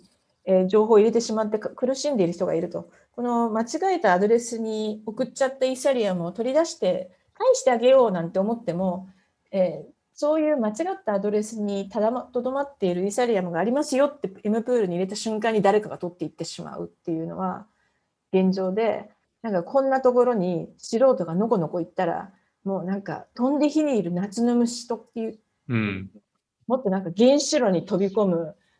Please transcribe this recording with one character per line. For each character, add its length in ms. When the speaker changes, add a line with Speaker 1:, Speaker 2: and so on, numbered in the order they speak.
Speaker 1:
え 160
ー、 60
情 200
報 80
を 20
入 80
れ 60
て 100
し 100
ま 120
っ 80
て 80
か-、 100
苦 240
し 160
ん 80
で 60
い 40
る 60
人 140
が 80
い 60
る 100
と。 180
こ 100
の 300
間 100
違 360
え 20
た 140
ア 60
ド 80
レ 120
ス 200
に 460
送 200
っ 60
ち 120
ゃ 40
っ 120
た 80
イ 60
ー 20
サ 180
リ 140
ア 80
ム 100
を 60
取 220
り 40
出 80
し 100
て 360
返 180
し 100
て 60
あ 80
げ 120
よ 180
う 40
な 120
ん 80
て 80
思 160
っ 80
て 100
も、 360
え 340
ー、 60
そ 260
う 20
い 100
う 60
間 120
違 20
っ 340
た 80
ア 60
ド 100
レ 140
ス 180
に 280
た 100
だ 100
ま-、 140
と 80
ど 100
ま 100
っ 160
て 100
い 80
る 80
イ 40
ー 40
サ 160
リ 100
ア 60
ム 80
が 80
あ 40
り 80
ま 120
す 120
よ 120
っ 120
て 120
エ 60
ム 140
プ 80
ー 100
ル 60
に 80
入 60
れ 60
た 80
瞬 240
間 140
に 80
誰 200
か 80
が 100
取 120
っ 60
て 80
い 40
っ 20
て 120
し 200
ま 140
う 80
っ 20
て 80
い 120
う 40
の 100
は 300
現 180
状 200
で、 400
な 80
ん 20
か 80
こ 200
ん 100
な 100
と 120
こ 120
ろ 80
に 360
素 180
人 280
が 100
の 120
こ 120
の 100
こ 120
行 60
っ 40
た 160
ら、 240
も 180
う 20
な 140
ん 40
か 320
飛 240
ん 20
で 100
火 140
に 140
い 60
る 80
夏 320
の 120
虫 320
と 80
っ 180
て 60
い 100
う、 100
Speaker 2:
う 60
ん。 360
Speaker 1:
も 100
っ 60
と 80
な 80
ん 40
か 140
原 220
子 200
炉 120
に 140
飛 140
び 140
込 120
む 300